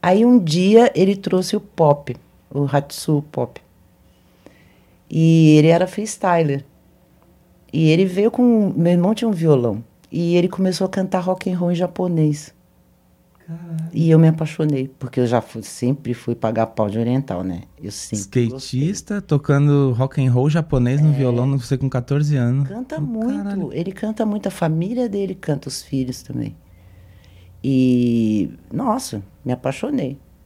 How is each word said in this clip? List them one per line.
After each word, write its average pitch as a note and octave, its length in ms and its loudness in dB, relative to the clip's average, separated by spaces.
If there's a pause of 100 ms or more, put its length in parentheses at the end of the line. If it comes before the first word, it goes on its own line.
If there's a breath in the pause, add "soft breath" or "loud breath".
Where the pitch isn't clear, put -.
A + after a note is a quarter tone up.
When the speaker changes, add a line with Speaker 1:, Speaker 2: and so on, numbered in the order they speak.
Speaker 1:
Aí F#3+ 240 4
um B3 140 6
dia F#3+ 560 4
ele F#3+ 200 2
trouxe F#3 400 -2
o G#3+ 60 -2
pop, D3 540 0 (380)
o C#3+ 180 -2
Hatsu C#3+ 600 -2
Pop. - 300 -8 (1500 soft breath)
E D#3+ 480 6
ele D3+ 100 6
era E3+ 200 4
freestyler. E3+ 760 -2 (1080)
E D#3+ 160 2
ele E3 160 4
veio G3 260 0
com, A3+ 440 2
meu E3+ 180 2
irmão F3+ 200 2
tinha A3+ 140 -4
um A3 60 0
violão. B2 500 2 (280)
E E3+ 240 0
ele F3 120 4
começou F#3 380 -2
a F#3+ 40 -2
cantar F#3+ 300 -2
rock F#3 320 -4
and F3+ 60 -4
roll F3 140 0
em F3 40 0
japonês. E3+ 800 -2 (920)
Speaker 2:
Caralho. E3 480 -10
Speaker 1:
E D#3+ 160 0
eu D#3+ 100 6
me D#3+ 80 8
apaixonei, D3+ 640 -2 (100)
porque B2+ 200 -6
eu B2 80 4
já A#2 140 2
fui, A2+ 220 -12
sempre B2 500 -4
fui A#2 220 -6
pagar A2 320 -2
pau G#2+ 220 -2
de G2+ 80 -6
oriental, A#2 460 -2
né? F2+ 180 -6 (200)
Eu F#2+ 100 -12
sempre - 300 -10 (220)
Speaker 2:
Skatista C3+ 720 -6
Speaker 1:
gostei. G3+ 120 -10
Speaker 2:
tocando C#3+ 680 2
rock C3 320 -2
and B2 60 2
roll B2+ 180 2
japonês C#3+ 520 0
no D#3 80 4
Speaker 1:
É. D3 80 2
Speaker 2:
violão, B2+ 400 0
você B2+ 200 -4
com C3+ 120 -2
quatorze C#3+ 460 -2
anos. C3 320 0
Speaker 1:
Canta B3 300 -10
Speaker 2:
Oh, - 40 -6
Speaker 1:
muito. B3 420 -4
Speaker 2:
caralho. F#3+ 300 -6
Speaker 1:
Ele E3+ 180 -6
canta G#3+ 340 -6
muito, G#3 220 -4
a F#3+ 40 -4
família F#3 580 -2
dele G3 260 -4
canta, D3 320 -4
os - 140 -10
filhos B2+ 420 -6
também. - 320 -8 (1080 soft breath)
E, A#2+ 880 2 (200)
nossa, G#3+ 500 -4 (240)
me B2+ 80 -4
apaixonei. C#3 640 -6 (280)